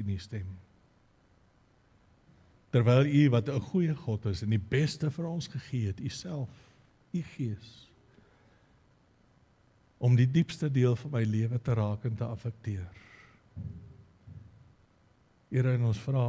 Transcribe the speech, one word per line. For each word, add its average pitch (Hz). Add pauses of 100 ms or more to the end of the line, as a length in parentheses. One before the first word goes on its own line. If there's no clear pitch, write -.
en 101
U -
stem. 95 (2250)
Terwyl 123
U 147
wat 113
'n 139
goeie 165
God 110
is 98
en 104
die 110
beste 147
vir 170
ons 165
gegee 117
het, -
U -
self, 151 (600)
U 175
Gees, - (2250)
om 123
die 123
diepste 160
deel 123
van 147
my 117
lewe 113
te 123
raak 104
en 113
te 117
affekteer. 107 (2500)
Here, 127
en 120
ons 104
vra 135